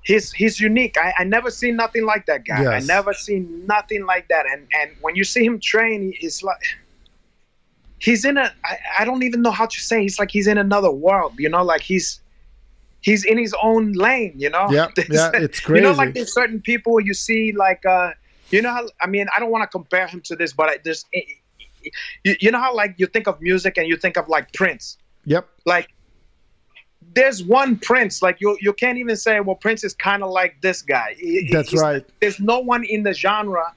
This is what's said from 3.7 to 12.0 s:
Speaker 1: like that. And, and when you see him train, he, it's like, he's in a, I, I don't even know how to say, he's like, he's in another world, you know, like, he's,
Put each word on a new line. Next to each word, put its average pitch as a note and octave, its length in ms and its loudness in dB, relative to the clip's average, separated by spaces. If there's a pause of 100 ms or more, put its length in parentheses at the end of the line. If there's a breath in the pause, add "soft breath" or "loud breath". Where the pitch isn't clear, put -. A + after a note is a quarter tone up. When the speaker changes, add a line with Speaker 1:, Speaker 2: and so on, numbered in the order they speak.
Speaker 1:
like F3+ 220 -2
that. D#3 180 2
And, C#3 220 -6 (120)
and D3 120 -4 (100)
when D#3+ 140 -4
you G3 80 0
see A#3+ 200 0
him A3+ 160 0
train, G#3+ 600 0
he, E3 80 -8
it's - 160 -10
like, G3 180 -4 (1400)
he's A3+ 260 2
in C#4 120 2
a, B3+ 160 0 (100)
I, - 140 -6 (220)
I G#3+ 60 0
don't B3+ 180 -2
even A#3+ 180 0
know A#3 100 4
how G#3 140 0
to - 140 -8
say, A3+ 220 0
he's G3 180 -4
like, G3+ 120 -2
he's G3+ 160 0
in G#3 100 4
another G3+ 340 4
world, D#3+ 480 2
you D3+ 100 0
know, F3 140 2
like, E3 180 2
he's, - 400 -4 (800)